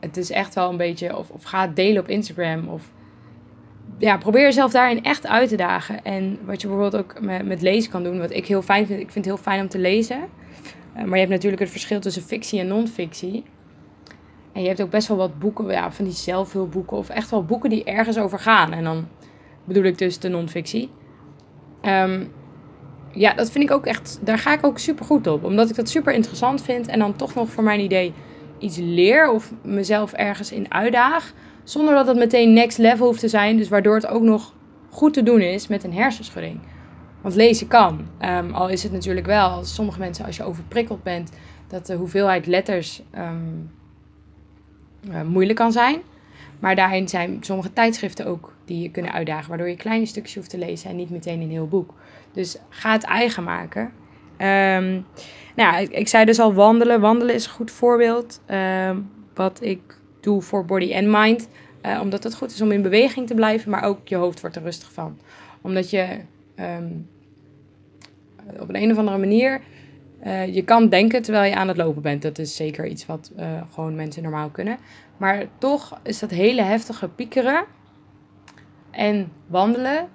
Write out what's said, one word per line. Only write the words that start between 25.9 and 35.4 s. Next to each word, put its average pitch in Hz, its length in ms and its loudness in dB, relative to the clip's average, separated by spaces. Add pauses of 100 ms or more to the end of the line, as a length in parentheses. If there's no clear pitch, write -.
interessant 247 500 0
vind. 240 260 -4
En - 100 0
dan 202 180 0
toch - 180 -6
nog 233 140 -2
voor 226 160 -2
mijn 208 160 2
idee 185 320 0 (460)
iets 180 180 -8
leer 180 540 4
of 220 220 -2 (100)
mezelf 202 500 -2
ergens 202 400 -4
in 202 200 -8
uitdaag. 247 600 2 (360)
Zonder 302 260 2
dat 269 120 6
het 254 100 4
meteen 233 360 6
next 233 260 6
level 233 280 6
hoeft 233 140 2
te 233 80 0
zijn. 214 280 4
Dus 214 120 0
waardoor 202 260 4
het 220 120 0
ook 226 160 0
nog 220 320 4 (360)
goed 302 240 4
te 269 80 2
doen 226 180 6